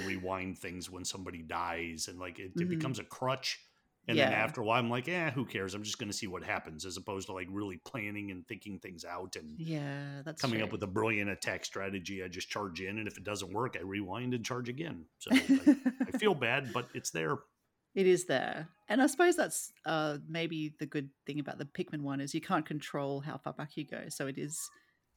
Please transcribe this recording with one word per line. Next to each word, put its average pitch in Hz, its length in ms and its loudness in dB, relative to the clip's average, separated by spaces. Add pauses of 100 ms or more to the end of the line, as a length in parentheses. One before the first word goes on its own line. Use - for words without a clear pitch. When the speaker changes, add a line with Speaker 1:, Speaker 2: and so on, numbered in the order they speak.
Speaker 1:
rewind 92 540 -2
things 87 320 -8
when 92 120 -8
somebody 90 380 -6
dies, 85 680 -4
and, 90 120 -10
like, 90 200 -8
it, 95 160 -10
it - 20 -
Speaker 2:
Mm-hmm. 180 120 0
Speaker 1:
becomes 131 300 -2
a 98 40 -6
crutch. - 560 -2 (480)
And 120 120 4
then 131 120 6
Speaker 2:
Yeah. 107 60 2
Speaker 1:
after 113 240 0
a 107 40 0
while, 113 140 6
I'm 117 120 2
like, 123 160 0
"Eh, 170 240 0
who 120 140 0
cares? 98 280 -2
I'm 104 100 -4
just 104 140 -6
gonna 104 160 -4
see 104 140 -4
what 90 160 -6
happens," 82 420 -4
as 90 120 -6
opposed 95 300 -4
to, 101 60 -6
like, 92 160 -4
really 98 280 -4
planning 104 540 -6
and 90 160 -10
thinking 95 300 -10
things 87 280 -12
out 90 320 -8
and 78 220 -12
Speaker 2:
Yeah, 143 640 -6
that's 151 180 -10
Speaker 1:
coming 113 200 2
up 107 80 0
Speaker 2:
true. 107 40 -6
Speaker 1:
with 104 100 -2
a 101 40 0
brilliant 104 440 2
attack 95 340 -2
strategy. 98 560 -4
I 92 60 -6
just 87 220 -8
charge 95 320 -4
in, 98 180 -4
and 104 80 -2
if 98 100 -10
it 98 60 -14
doesn't 95 300 -4
work, 117 260 0
I - 20 -6
rewind 101 540 -2
and 117 100 -2
charge 123 240 -2
again. 127 360 -6 (140)
So - 140 0
I, 269 440 10 (240)
I - 100 0
Speaker 2:
<laughs> 254 80 0
Speaker 1:
feel 208 160 6
bad, 127 380 2
but 120 200 0
it's 123 180 -4
there. 151 260 2 (580)
Speaker 2:
It 190 120 6
is 180 180 8
there. 151 420 2 (220)
And 233 140 6
I - 20 8
suppose 349 320 8
that's, - 340 0 (140)
uh, 156 320 2 (100)
maybe 160 520 -2
the 151 80 -4
good 139 240 -2 (160)
thing 147 120 -2
about 139 200 -4
the 147 60 -4
Pikmin 165 360 -4
one 139 200 -2
is 139 120 -4
you 160 80 0
can't 156 240 2
control 143 560 -2
how 139 160 -6
far 147 160 -6
back - 240 -8
you 147 80 -4
go. - 240 -8
So 147 160 -4
it 135 140 -4
is, 151 200 -4 (580)